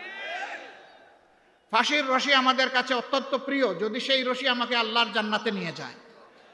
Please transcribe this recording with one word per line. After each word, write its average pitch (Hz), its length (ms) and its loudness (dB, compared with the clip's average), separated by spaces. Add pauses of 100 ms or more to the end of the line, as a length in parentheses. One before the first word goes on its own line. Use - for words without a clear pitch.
(1700)
ফাঁসির 277 340 2
রশি 262 280 2
আমাদের 254 360 4
কাছে 254 240 0
অত্যন্ত 247 380 -2 (140)
প্রিয়, 269 200 2 (160)
যদি 214 180 -2
সেই 262 240 2
রশি 254 240 -2
আমাকে 240 280 0
আল্লাহর 226 400 2
জান্নাতে 214 340 0
নিয়ে 180 220 -4
যায়। 135 240 -12 (580)